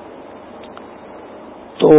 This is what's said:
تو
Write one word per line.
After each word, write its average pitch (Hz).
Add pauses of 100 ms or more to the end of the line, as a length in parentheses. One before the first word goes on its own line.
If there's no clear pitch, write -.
(1800)
تو 160 (100)